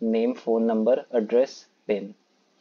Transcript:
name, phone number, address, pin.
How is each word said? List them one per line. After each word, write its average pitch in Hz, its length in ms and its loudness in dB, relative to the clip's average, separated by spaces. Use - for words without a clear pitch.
name, 113 340 0
phone 113 320 0
number, 113 460 2
address, 120 540 0
pin. 101 280 -4